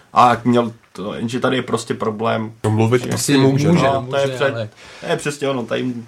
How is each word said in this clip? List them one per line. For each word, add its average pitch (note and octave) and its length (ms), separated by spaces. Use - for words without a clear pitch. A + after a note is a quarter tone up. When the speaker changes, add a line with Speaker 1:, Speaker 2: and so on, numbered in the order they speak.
Speaker 1:
A A#2+ 260
měl A#2+ 300
to, F#2 200
jenže A#2 260
tady B2+ 160
je B2+ 60
prostě A#2+ 320
problém, A2 600
Speaker 2:
No, A2 80
mluvit A2+ 320
Speaker 1:
že B2+ 60
Speaker 2:
asi A#2+ 240
Speaker 3:
Asi C#3 80
Speaker 2:
může, C#3 260
Speaker 3:
může, E3+ 160
Speaker 2:
no. C#3 180
Speaker 1:
No, B2+ 60
to C3 100
je C#3 80
Speaker 3:
může, C3+ 100
Speaker 1:
před-, C#3 180
Speaker 3:
ale A2 160
Speaker 1:
to - 60
je C3+ 100
přesně C#3+ 320
ono, C3 160
tady B2 280